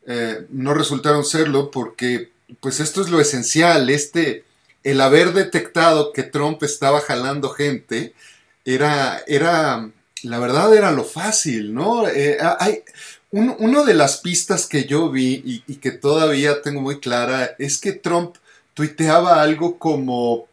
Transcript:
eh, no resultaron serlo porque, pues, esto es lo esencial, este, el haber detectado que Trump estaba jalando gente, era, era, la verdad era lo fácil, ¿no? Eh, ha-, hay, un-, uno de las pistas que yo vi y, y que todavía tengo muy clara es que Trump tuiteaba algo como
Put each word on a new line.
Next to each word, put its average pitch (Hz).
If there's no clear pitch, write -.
eh, 113
no 135
resultaron 147
serlo 147
porque, 120
pues, 131
esto 151
es 175
lo 170
esencial, 143
este, 143
el 135
haber 160
detectado 170
que 135
Trump 151
estaba 143
jalando 135
gente, 135
era, 135
era, 143
la 120
verdad 147
era 202
lo 131
fácil, 131
¿no? 208
Eh, 143
ha-, 170
hay, 202
un-, 220
uno 254
de 240
las 151
pistas -
que 139
yo 151
vi 131
y, 123
y 139
que 131
todavía 147
tengo 143
muy 139
clara 123
es 139
que 196
Trump 170
tuiteaba 160
algo 156
como 123